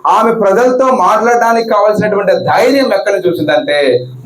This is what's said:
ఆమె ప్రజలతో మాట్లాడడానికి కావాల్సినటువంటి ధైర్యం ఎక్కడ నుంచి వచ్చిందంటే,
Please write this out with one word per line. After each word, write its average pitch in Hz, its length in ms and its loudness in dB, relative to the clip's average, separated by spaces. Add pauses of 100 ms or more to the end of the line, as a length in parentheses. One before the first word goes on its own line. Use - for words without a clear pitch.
ఆమె 226 260 2
ప్రజలతో 233 580 0
మాట్లాడడానికి 226 760 0
కావాల్సినటువంటి 208 640 0
ధైర్యం 233 600 0
ఎక్కడ 196 200 -2
నుంచి 180 160 0
వచ్చిందంటే, 147 760 0 (180)